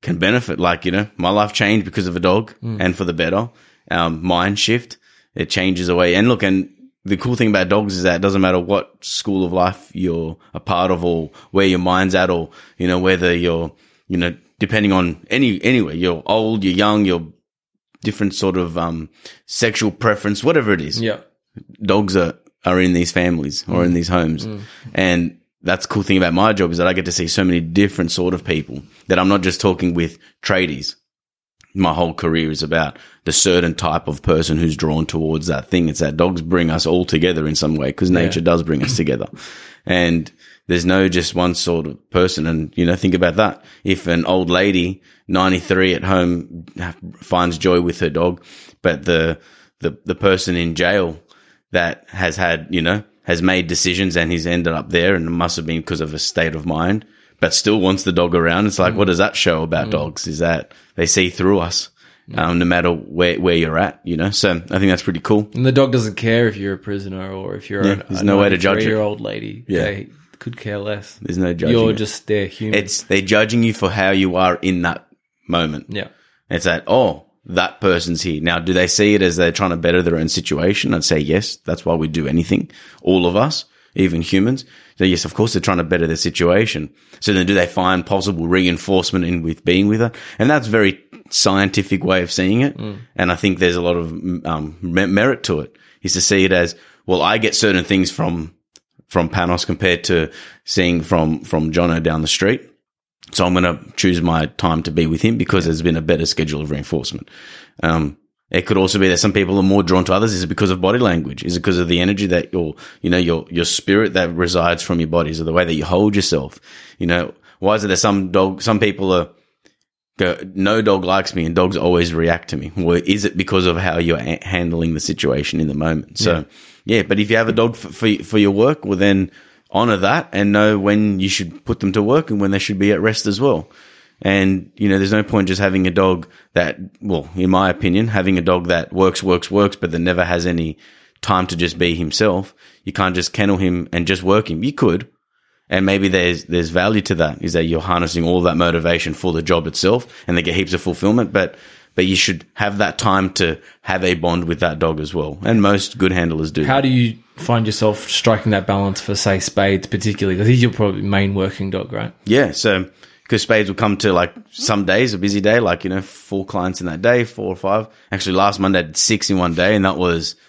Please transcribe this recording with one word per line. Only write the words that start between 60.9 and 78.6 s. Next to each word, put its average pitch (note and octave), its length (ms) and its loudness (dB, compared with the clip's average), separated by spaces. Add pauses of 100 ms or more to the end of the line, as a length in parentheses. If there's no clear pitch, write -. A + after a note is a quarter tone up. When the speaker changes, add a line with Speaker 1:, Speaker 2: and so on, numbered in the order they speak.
Speaker 1:
they F2 100 0
see F#2 240 2
through F#2+ 300 2
us, E2+ 300 -4 (420)
Speaker 2:
Mm. E2 80 -6
Speaker 1:
um, F2 200 0
no F2 60 2
matter F2 280 2
where, E2 460 -2
where F2 160 2
you're D#2+ 220 0
at, F2+ 280 -2
you E2+ 100 -4
know? E2 140 0
So G2 220 2 (200)
I G2 80 0
think G2 100 4
that's F2+ 140 2
pretty E2+ 160 -4
cool. G#2+ 340 0
Speaker 2:
And B2 120 -2
the C3 80 4
dog C3+ 180 4
doesn't A2 240 0
care A#2 320 2
if G#2 80 -2
you're G2 180 -6
a F#2 40 -6
prisoner F#2+ 540 -10
or F#2+ 240 -10
if F#2+ 140 -16
you're G2+ 160 -2
Speaker 1:
Yeah, G2+ 80 4
Speaker 2:
an, G2 160 -6
Speaker 1:
there's F#2 120 -4
Speaker 2:
a G#2 40 0
Speaker 1:
no G2+ 140 6
way G2+ 100 6
to F#2 80 4
judge G2 200 2
it. A2 80 0
Speaker 2:
ninety-three-year-old G#2+ 360 -2
lady. G#2+ 460 -10
Speaker 1:
Yeah. F#2 160 0
Speaker 2:
They G2+ 240 -6 (320)
could A#2+ 180 -12
care G#2 200 -8
less. G#2 440 -10
Speaker 1:
There's F2+ 160 -6
no F2+ 160 0
judging F2+ 240 0
Speaker 2:
You're A2 140 4
Speaker 1:
it. G#2 60 -4
Speaker 2:
just G#2+ 300 -8
their G#2 200 0
human. G#2+ 320 -6
Speaker 1:
It's, F#2+ 240 -4
they're G2+ 180 0
judging G#2+ 420 2
you A2+ 100 2
for G2 160 -2
how G2 220 2
you F#2+ 260 2
are F#2 240 2
in F2+ 220 0
that - 240 -4 (400)
moment. E2 420 -2
Speaker 2:
Yeah. G2+ 180 -8 (420)
Speaker 1:
It's E2 160 -4
that, E2+ 220 0
"Oh, G2+ 380 2 (220)
that F2+ 340 -4
person's F2 420 0
here." D#2 180 -4
Now, E2+ 180 0
do F2 140 -2